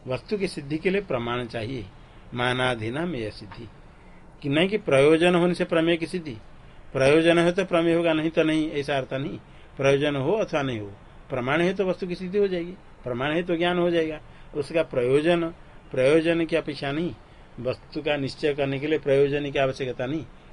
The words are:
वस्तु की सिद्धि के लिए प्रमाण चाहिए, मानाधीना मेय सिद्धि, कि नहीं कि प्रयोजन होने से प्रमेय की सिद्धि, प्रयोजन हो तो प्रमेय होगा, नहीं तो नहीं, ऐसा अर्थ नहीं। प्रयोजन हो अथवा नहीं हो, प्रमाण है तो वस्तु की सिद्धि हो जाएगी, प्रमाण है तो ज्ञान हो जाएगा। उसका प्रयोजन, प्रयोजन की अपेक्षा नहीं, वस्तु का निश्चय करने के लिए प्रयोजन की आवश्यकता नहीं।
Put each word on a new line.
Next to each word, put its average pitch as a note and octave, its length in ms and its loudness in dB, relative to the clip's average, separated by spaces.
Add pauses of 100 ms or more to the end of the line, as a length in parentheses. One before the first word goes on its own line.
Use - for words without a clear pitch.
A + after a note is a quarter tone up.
वस्तु B2+ 300 -6
की F#3+ 100 -2
सिद्धि D3 300 -6
के F3+ 120 0
लिए G3 120 0
प्रमाण B2 440 -4
चाहिए, A#2 400 -8 (480)
मानाधीना B2 720 -2
मेय A#2+ 260 -6
सिद्धि, G#2+ 380 -16 (720)
कि C#3+ 80 -6
नहीं D#3+ 200 2
कि G#3+ 80 -2
प्रयोजन D#3+ 580 4
होने F3 180 4
से F3 120 -2
प्रमेय E3+ 320 2
की E3 80 -4
सिद्धि, D#3 320 -8 (560)
प्रयोजन D#3+ 460 6
हो E3+ 120 4
तो F3+ 140 0
प्रमेय E3+ 280 2
होगा, E3 200 2
नहीं D#3 160 0
तो E3 140 2
नहीं, D#3 280 0
ऐसा C#3+ 260 -4
अर्थ C3 160 -4
नहीं। C#3 260 -6 (380)
प्रयोजन C#3 380 2
हो C#3 160 0
अथवा F#3 300 0
नहीं C3 180 -2
हो, G2+ 120 -10 (380)
प्रमाण C3+ 320 0
है F3+ 120 2
तो G3 120 -2
वस्तु F#3 220 -2
की F3 80 -6
सिद्धि F#3 220 -6
हो G3+ 100 4
जाएगी, F3+ 260 -4 (300)
प्रमाण B2 280 -2
है E3+ 120 0
तो F3 120 -2
ज्ञान F3 240 0
हो F3 120 2
जाएगा। D#3+ 300 0 (340)
उसका D#3+ 280 -2
प्रयोजन, D#3 680 2 (380)
प्रयोजन D#3+ 540 4
की D#3 100 -2
अपेक्षा C#3+ 360 -4
नहीं, D3+ 240 -4 (440)
वस्तु B2 420 -6
का D3 160 -2
निश्चय C#3 360 -2
करने C#3 260 -2
के C#3+ 80 -6
लिए D3+ 120 2
प्रयोजन C#3+ 520 2
की C#3+ 80 -2
आवश्यकता C3 460 -2
नहीं। D3+ 200 -4 (280)